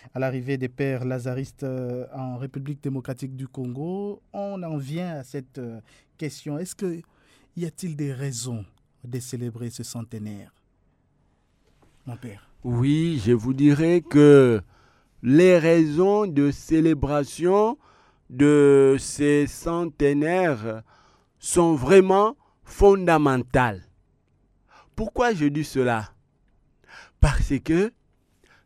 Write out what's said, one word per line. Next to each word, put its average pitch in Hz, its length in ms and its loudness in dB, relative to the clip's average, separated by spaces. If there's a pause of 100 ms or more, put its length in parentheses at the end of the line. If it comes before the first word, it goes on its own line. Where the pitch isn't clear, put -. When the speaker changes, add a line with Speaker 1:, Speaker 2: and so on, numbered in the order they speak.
(140)
Speaker 1:
à 131 40 -8
l'arrivée 131 380 -6
des 127 120 -6
pères 127 360 -6
lazaristes, 127 600 -8
euh, 127 480 -8
en 131 240 -12
République 135 460 -12
démocratique 135 540 -10
du 135 120 -12
Congo. 165 720 -10 (100)
On 202 300 -10
en 160 140 -8
vient 156 400 -8
à 131 80 -14
cette, 139 340 -14
euh, 117 220 -14 (360)
question. 147 420 -10
Est-ce 180 160 -12
que 170 260 -8 (560)
y 175 80 -8
a-t-il 165 320 -10
des 143 160 -6
raisons 120 520 -8 (400)
de 123 160 -10
célébrer 120 500 -10
ce 117 140 -14
centenaire, 107 680 -14 (1500)
mon 120 100 -12
père ? 104 340 -20 (140)
Speaker 2:
Oui, 143 600 0
je 117 80 2
vous 120 200 0
dirais 147 480 2
que 139 600 6 (640)
les 170 360 6
raisons 170 680 2
de 143 240 0
célébration 160 1300 -2 (520)
de 139 680 6
ces 147 480 0
centenaires 147 1400 -2 (560)
sont 170 360 0
vraiment 190 640 4 (280)
fondamentales. 143 1200 2 (1120)
Pourquoi 233 360 -2
je 151 120 -2
dis 147 180 0
cela ? 120 500 -2 (1080)
Parce - 400 2
que 185 320 0 (720)